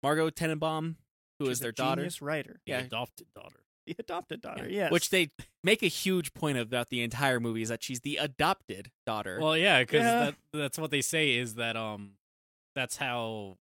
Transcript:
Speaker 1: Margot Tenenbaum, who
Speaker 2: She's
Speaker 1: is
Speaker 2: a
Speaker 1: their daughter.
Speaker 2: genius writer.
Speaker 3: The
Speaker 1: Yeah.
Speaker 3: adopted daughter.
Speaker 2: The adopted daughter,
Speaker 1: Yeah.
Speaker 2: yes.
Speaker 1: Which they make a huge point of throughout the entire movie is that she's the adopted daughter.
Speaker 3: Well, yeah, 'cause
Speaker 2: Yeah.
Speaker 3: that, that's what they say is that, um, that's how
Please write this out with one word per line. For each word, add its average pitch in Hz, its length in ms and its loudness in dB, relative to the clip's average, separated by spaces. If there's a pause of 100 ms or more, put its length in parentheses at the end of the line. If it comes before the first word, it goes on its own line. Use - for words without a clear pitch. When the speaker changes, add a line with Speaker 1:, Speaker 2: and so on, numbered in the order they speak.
Speaker 1:
Margot 156 280 4
Tenenbaum, 160 640 -2 (440)
who 143 60 0
Speaker 2:
She's 127 80 2
Speaker 1:
is 117 60 -2
Speaker 2:
a 120 40 -6
Speaker 1:
their 117 80 -2
daughter. 131 300 0
Speaker 2:
genius 165 200 -6
writer. 147 440 -6
Speaker 3:
The - 80 -8
Speaker 1:
Yeah. 127 60 -2
Speaker 3:
adopted 123 540 -8
daughter. - 280 -20 (260)
Speaker 2:
The - 120 -8
adopted 330 420 -8
daughter, - 260 -10
Speaker 1:
Yeah. 190 180 -2
Speaker 2:
yes. 151 60 0
Speaker 1:
Which 175 200 2
they 180 180 4 (340)
make 208 180 4
a 208 60 2
huge 185 460 0
point 143 240 -2
of 113 120 -2
throughout 120 200 -2
the 120 140 -2
entire 123 360 2
movie 113 220 -2
is 110 80 -2
that 117 140 -6
she's 123 180 -8
the 147 160 -4
adopted 139 760 -2 (140)
daughter. 104 360 -4
Speaker 3:
Well, 156 140 4
yeah, 165 300 6
'cause - 160 -6
Speaker 2:
Yeah. 233 240 4
Speaker 3:
that, - 100 -4 (160)
that's 147 260 -2
what 156 140 -2
they 143 100 4
say 147 360 4
is 120 180 -2
that, 117 220 -2
um, 104 400 -6 (560)
that's 127 240 -4
how 113 640 -4